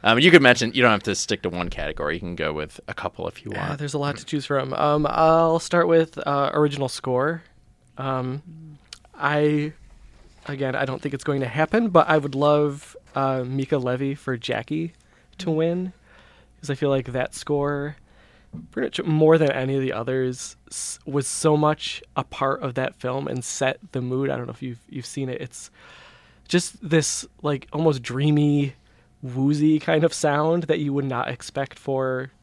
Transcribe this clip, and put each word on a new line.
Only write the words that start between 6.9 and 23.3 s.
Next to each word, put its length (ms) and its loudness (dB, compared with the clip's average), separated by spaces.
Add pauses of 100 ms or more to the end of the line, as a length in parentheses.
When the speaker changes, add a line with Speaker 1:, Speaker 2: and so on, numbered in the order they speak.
Speaker 2:
Um, 440 -4 (760)
I, 560 2 (760)
again, 280 -4
I 100 0
don't 160 -8
think 120 -6
it's 100 -10
going 180 -2
to 60 -2
happen, 420 0
but 200 6
I 80 4
would 180 -2
love, 600 0 (200)
uh, 300 -2
Mika 320 -2
Levy 380 -2
for 220 -6
Jackie 560 -6 (460)
to 120 -4
win, 420 -2 (680)
'cause 100 -10
I 60 -2
feel 140 0
like 220 0
that 240 -4
score, 640 -4 (720)
pretty 160 -4
much 200 -6
more 300 6
than 140 4
any 240 0
of 60 0
the 120 -2
others, 600 -4 (160)
s-, 340 -10
was 220 -2
so 300 2
much 440 -2 (140)
a 80 -2
part 380 -4
of 140 -6
that 200 -4
film 320 -4
and 160 -6